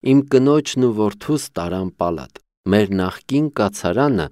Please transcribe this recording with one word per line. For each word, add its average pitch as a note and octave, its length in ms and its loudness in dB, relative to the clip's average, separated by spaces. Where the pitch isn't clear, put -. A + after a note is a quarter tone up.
իմ C#3 160 6
կնոջն C3+ 600 2
ու A2+ 80 0
որդուս G#2+ 460 -2
տարան F2+ 400 -4
պալատ, E2+ 460 -6
մեր G2 220 2
նախկին C3 460 -2
կացարանը G#2 760 0